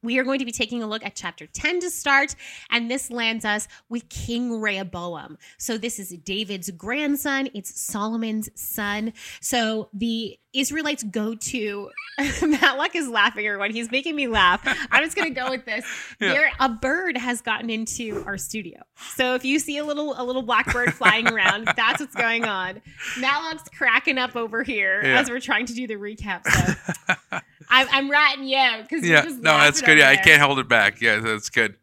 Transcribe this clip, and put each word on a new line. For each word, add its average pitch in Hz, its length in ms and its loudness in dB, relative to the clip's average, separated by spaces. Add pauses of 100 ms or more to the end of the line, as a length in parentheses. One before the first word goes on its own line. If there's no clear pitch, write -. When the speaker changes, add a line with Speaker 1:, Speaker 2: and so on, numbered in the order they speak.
Speaker 1:
we 233 160 0
are 254 60 0
going 269 160 0
to 262 40 -2
be 233 80 -10
taking 233 300 -4
a 220 40 -6
look 214 160 -6
at 202 140 -10
chapter 165 300 -10
ten 349 340 -2
to 359 80 -4
start, 277 480 0 (340)
and 233 200 -2
this 262 200 -4
lands 226 360 -2
us 214 200 -2 (220)
with 233 220 -6
King 240 500 -4
Rehoboam. 175 760 -6 (180)
So 226 220 -6
this 233 200 -6
is 196 120 -12
David's 185 640 -8
grandson. 269 800 -2
It's - 260 -12
Solomon's 220 760 -4
son. 214 600 -6 (260)
So 220 540 -2
the 226 440 -4 (140)
Israelites 294 500 -2
go 220 320 -4
to, 208 560 -6 (280)
<laughs> - 20 -2 (220)
Matlock 302 520 2
is 311 140 -4
laughing, 214 380 0
everyone. 202 260 -2
He's 233 180 -6
making 277 240 -4
me 285 140 -2
laugh. 196 320 4 (320)
I'm 262 100 4
just 320 140 -4
gonna 339 140 -2
go 254 200 -6
with 262 140 -6
this. 226 260 -6
Speaker 2:
<laughs> - 40 -10 (260)
Yeah. 190 120 2
Speaker 1:
There, 294 280 2
a 269 80 4
bird 269 480 -2
has 240 240 -4
gotten 226 300 -4
into 220 540 -6
our 196 140 -6
studio. 190 420 -10 (360)
So 254 180 2
if 254 100 -4
you 269 140 2
see 285 200 -4
a 294 60 -4
little, 294 320 -4
a 254 60 -6
little 254 200 -4
black 233 300 0
bird 240 220 0
flying 220 320 4
around, 208 460 2
Speaker 2:
<laughs> - 40 0
Speaker 1:
that's 233 240 0
what's 294 140 -12
going 233 300 -2
on. 190 360 -4 (380)
Matlock's 302 520 -4
cracking 262 460 0
up 247 200 -2
over 226 260 -4
here 202 400 -2
Speaker 2:
Yeah. 262 160 6
Speaker 1:
as 262 100 2
we're 247 120 -6
trying 247 260 0
to 240 80 -8
do 240 140 -6
the 214 60 -6
recap. 208 520 -8
So - 960 -2
Speaker 2:
<laughs> - 0 - (280)
Speaker 1:
I'm, 254 220 4
I'm 277 200 0
ratting 285 360 2
you 262 100 0
out 240 320 0
'cause 302 140 -4
you're 170 140 6
Speaker 2:
Yeah. 151 80 8
Speaker 1:
just 277 140 -8
Speaker 2:
No, 156 200 4
that's 147 240 6
Speaker 1:
laughing - 40 2
Speaker 2:
good. 160 60 8
Speaker 1:
over 151 100 10
Speaker 2:
Yeah, 139 80 10
I 139 40 10
Speaker 1:
there. 143 100 2
Speaker 2:
can't 151 180 10
hold 139 180 4
it 123 80 -2
back. 107 320 4
Yeah, 113 180 4
that's 110 320 -2
good. 107 320 0